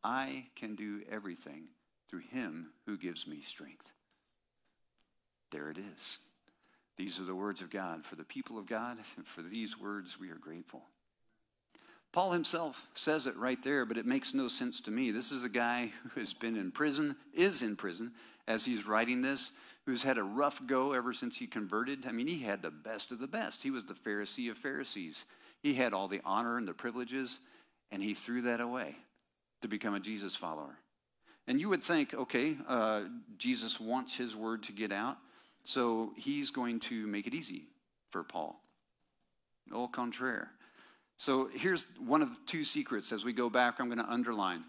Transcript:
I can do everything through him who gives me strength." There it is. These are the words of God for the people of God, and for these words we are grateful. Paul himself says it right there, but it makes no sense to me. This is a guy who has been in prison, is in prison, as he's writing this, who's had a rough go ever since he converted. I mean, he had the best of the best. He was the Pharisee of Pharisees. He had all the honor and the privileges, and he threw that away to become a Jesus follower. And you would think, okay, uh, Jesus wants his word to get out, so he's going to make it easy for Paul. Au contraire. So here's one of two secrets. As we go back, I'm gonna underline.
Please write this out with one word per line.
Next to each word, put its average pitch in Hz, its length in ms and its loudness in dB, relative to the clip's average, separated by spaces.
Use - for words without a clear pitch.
I 131 520 0
can 107 200 -6
do 104 340 -6
everything 85 600 -8
through 90 200 -8
him 82 440 -6
who 104 120 -4
gives 87 280 -4
me 76 160 -10
strength." - 500 -14
There 76 200 -6
it 78 80 -8
is. - 420 -8
These 92 240 -4
are 92 60 -4
the 92 100 -2
words 95 260 -2
of 87 80 -10
God 85 360 -4
for - 100 -12
the 80 80 -12
people 123 340 -8
of 98 100 -8
God, 117 320 -2
and - 80 -12
for - 160 -12
these 101 360 -4
words 101 420 -6
we 92 100 -10
are 82 60 -10
grateful. 80 480 -14
Paul 185 200 4
himself 165 600 0
says 156 320 2
it 131 120 -2
right 123 260 0
there, 135 220 4
but 110 120 0
it 113 80 -2
makes 131 280 2
no 131 140 2
sense 123 340 -2
to 110 100 -6
me. 120 200 2
This 120 200 0
is 127 120 -4
a 123 60 0
guy 120 420 2
who - 160 -6
has 107 140 -2
been 113 240 0
in 92 140 0
prison, 147 440 2
is 170 280 6
in 107 140 2
prison, 104 380 -4
as 110 180 2
he's 113 200 2
writing 117 360 4
this, 131 300 0
who's 123 180 2
had 131 140 6
a 107 60 2
rough 135 440 2
go 135 240 4
ever 123 220 2
since 117 240 -2
he 120 100 -4
converted. 120 580 0
I 127 60 -4
mean, 117 160 2
he 170 120 0
had 101 220 0
the 85 100 -4
best 98 400 -6
of 120 80 -8
the 131 80 -4
best. 160 360 -2
He 135 80 0
was 123 140 -4
the - 80 -10
Pharisee 107 580 -2
of 107 60 -8
Pharisees. 135 680 -4
He 147 100 6
had 123 200 4
all 95 140 2
the 92 180 -2
honor 117 320 2
and 113 100 0
the 85 60 -4
privileges, 123 680 -4
and 98 120 -4
he 104 100 0
threw 120 300 -2
that 117 160 2
away 120 360 -4
to 117 60 -6
become 104 280 0
a 98 40 0
Jesus 101 360 -4
follower. 78 420 -6
And 127 140 4
you 196 80 0
would 180 140 4
think, 156 300 4
okay, 127 440 2
uh, 110 360 4
Jesus 113 420 0
wants 123 380 0
his 117 180 -2
word 110 280 -2
to 101 100 -8
get 101 180 0
out, 107 260 0
so 113 540 4
he's 139 340 0
going 120 300 0
to 110 260 -2
make 101 200 -2
it 117 60 -4
easy 143 340 -8
for 87 140 -4
Paul. - 380 -6
Au 120 160 -2
contraire. 123 640 -2
So 135 360 4
here's 175 320 2
one 139 240 6
of 120 240 -2
two 156 160 0
secrets. 135 480 0
As 104 120 0
we 123 80 0
go 120 160 2
back, 120 320 6
I'm 123 100 2
gonna 117 200 0
underline. 104 600 0